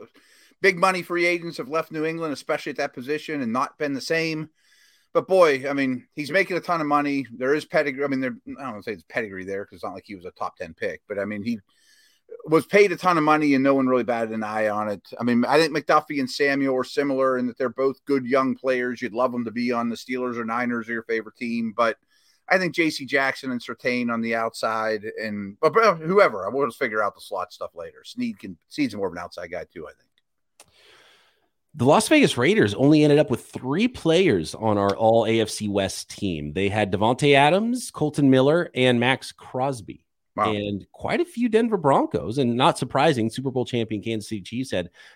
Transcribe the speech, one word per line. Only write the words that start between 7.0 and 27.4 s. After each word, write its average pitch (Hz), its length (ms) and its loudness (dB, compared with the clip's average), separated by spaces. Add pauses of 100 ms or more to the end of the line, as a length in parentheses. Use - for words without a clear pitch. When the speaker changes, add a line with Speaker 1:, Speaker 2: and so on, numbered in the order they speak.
Speaker 1:
There 131 180 0
is 147 120 -2
pedigree. 143 380 0
I 143 40 -2
mean, 131 120 -2
there, 123 160 -4 (220)
I 139 40 -14
don't 131 80 -10
wanna 104 120 -12
say 113 100 -8
it's 87 140 -12
pedigree 98 380 -6
there 98 220 -6
'cause 95 100 -20
it's 87 80 -12
not 98 80 -8
like 95 140 -14
he 104 80 -14
was 87 100 -16
a 90 60 -14
top - 260 -10
ten 82 160 -12
pick, 87 360 -8
but 101 100 -6
I 98 80 -4
mean, 104 160 -6
he 117 160 -4 (840)
was 156 220 2
paid 202 240 6
a 165 60 -2
ton 180 200 0
of 156 60 2
money 151 320 4
and 131 80 4
no 139 120 4
one 131 120 2
really 127 160 2
batted 117 300 -2
an 110 100 -4
eye 107 260 -2
on 104 200 -2
it. 101 120 -6 (180)
I 113 40 -6
mean, 120 220 2
I 131 140 4
think 160 140 2
McDuffie 156 460 0
and 127 100 -2
Samuel 139 460 0
are 127 80 0
similar 131 560 0
in 123 80 0
that 120 100 -6
they're 131 120 -2
both 135 360 -2
good 135 220 0
young 131 300 2
players. 123 440 -2
You'd 110 120 -6
love 123 180 0
them 120 140 -6
to 110 80 -8
be 120 180 -2
on 117 180 -2
the 113 80 -6
Steelers 123 400 -6
or 117 80 -6
Niners 117 440 -4
or 117 40 -8
your 113 120 -6
favorite 110 320 -6
team, 117 400 -4
but 113 200 2 (520)
I 190 100 2
think 175 160 -2
J 165 160 0
C 143 160 -8
Jackson 135 460 -2
and 120 80 -6
Surtain 123 520 -4
on 117 80 -2
the 117 140 -2
outside 110 680 -2 (180)
and, 101 380 -8
but, 156 120 2
but 214 260 4
whoever, 156 520 2
we'll 135 160 0
just 113 140 -10
figure 107 220 0
out 98 120 -2
the - 60 -20
slot 90 320 -8